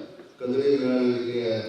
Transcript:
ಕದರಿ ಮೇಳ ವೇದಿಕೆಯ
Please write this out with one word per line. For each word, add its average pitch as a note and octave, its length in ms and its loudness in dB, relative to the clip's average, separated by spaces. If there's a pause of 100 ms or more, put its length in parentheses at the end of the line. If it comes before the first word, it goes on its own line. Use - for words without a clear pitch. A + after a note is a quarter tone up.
(380)
ಕದರಿ C3 380 0
ಮೇಳ B2+ 260 2
ವೇದಿಕೆಯ A#2+ 480 0 (180)